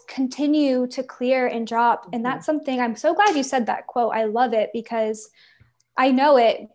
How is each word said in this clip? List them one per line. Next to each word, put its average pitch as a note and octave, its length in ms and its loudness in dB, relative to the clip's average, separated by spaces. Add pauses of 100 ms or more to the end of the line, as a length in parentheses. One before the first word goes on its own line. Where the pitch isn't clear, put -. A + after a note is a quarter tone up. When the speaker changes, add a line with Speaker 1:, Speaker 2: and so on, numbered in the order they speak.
Speaker 1:
continue C4+ 800 0
to B3+ 140 -10
clear B3+ 460 -2
and A#3 180 -4
drop. A#3 480 0
And A#3 100 -6
Speaker 2:
Mm-hmm. - 0 -
Speaker 1:
that's C4 220 -6
something, D4 340 -4
I'm A#3 160 -2
so D#4+ 200 0
glad G#4 200 2
you C#4 80 0
said B3+ 220 -2
that - 220 -6
quote. A#3+ 260 -2
I A3 120 -2
love A3+ 280 0
it G#3+ 200 0
because A3 540 -6 (680)
I C4+ 140 4
know C4+ 260 6
it, A3+ 380 2